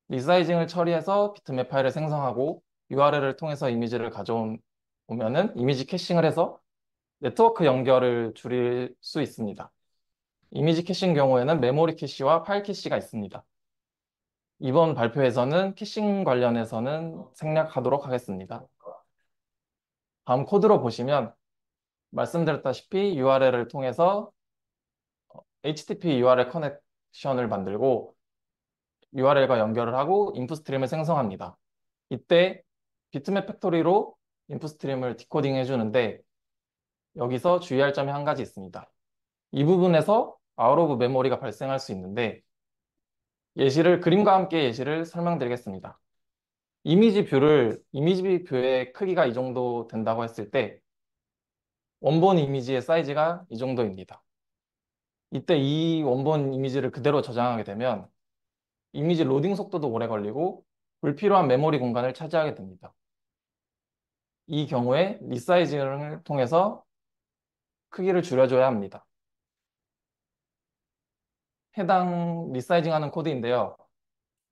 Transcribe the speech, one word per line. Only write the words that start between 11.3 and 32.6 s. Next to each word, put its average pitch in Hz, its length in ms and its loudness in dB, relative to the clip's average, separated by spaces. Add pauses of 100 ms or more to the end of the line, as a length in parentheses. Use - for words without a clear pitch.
메모리 156 340 2
캐시와 147 480 0
파일 202 180 -4
캐시가 185 340 -6
있습니다. 101 480 -8 (1160)
이번 151 340 2
발표에서는 131 800 0
캐싱 202 520 -4
관련해서는 127 1080 -2
생략하도록 151 720 -2
하겠습니다. 113 580 -8 (1600)
다음 131 200 0
코드로 202 340 4
보시면 123 540 -2 (800)
말씀드렸다시피 160 1040 -2
유알엘을 131 500 4
통해서 165 640 -2 (1400)
에이치티티피 151 540 -2
유알엘 127 300 6
커넥션을 139 1000 -6
만들고 104 640 -2 (1040)
유알엘과 131 440 4
연결을 113 360 0
하고 185 400 0
인풋 127 220 -8
스트림을 135 320 -4
생성합니다. 131 680 -4 (520)
이때 180 520 2 (500)